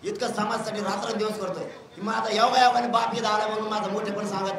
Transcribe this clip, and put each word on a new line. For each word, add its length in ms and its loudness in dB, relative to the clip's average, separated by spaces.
इतकं 240 -4
समाजासाठी 540 -4
रात्रंदिवस 580 -2
करतोय 240 -6
की 380 -14
माझा 300 -2
योगायोगाने 560 6
बाप 260 2
इथं 120 -2
आला 220 2
म्हणून 200 -2
माझं 240 -2
मोठेपण 360 -4
सांगत 320 -2